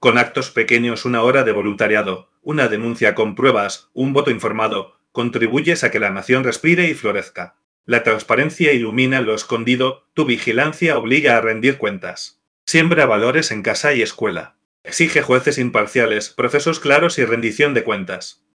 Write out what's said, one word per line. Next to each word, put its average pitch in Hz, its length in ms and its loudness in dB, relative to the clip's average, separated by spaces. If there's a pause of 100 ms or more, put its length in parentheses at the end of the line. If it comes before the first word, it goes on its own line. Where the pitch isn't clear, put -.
Con 120 180 4
actos 123 320 -2
pequeños, 117 540 0
una 120 180 0
hora 127 220 4
de 110 80 2
voluntariado, 101 760 -2 (120)
una 151 260 0
denuncia 110 460 0
con 110 200 -2
pruebas, 107 580 0
un 131 200 -2
voto 143 180 2
informado, 107 720 -4 (120)
contribuyes 120 720 -2
a 117 80 2
que 107 100 -2
la 101 100 0
nación 127 340 0
respire 170 440 0
y 151 60 -2
florezca. 98 640 -6 (280)
La 117 200 2
transparencia 135 680 0
ilumina 127 480 0
lo 110 140 -2
escondido, 123 800 -2
tu 156 100 0
vigilancia 139 760 0
obliga 123 380 2
a 113 40 4
rendir 113 380 0
cuentas. 95 640 -8 (240)
Siembra 160 400 4
valores 123 440 2
en 107 120 -6
casa 113 320 0
y 117 80 0
escuela. 90 540 -6 (280)
Exige 160 380 0
jueces 131 360 2
imparciales, 113 720 0
procesos 135 500 -2
claros 151 380 2
y 131 60 4
rendición 113 500 0
de 117 80 2
cuentas. 98 640 -6 (100)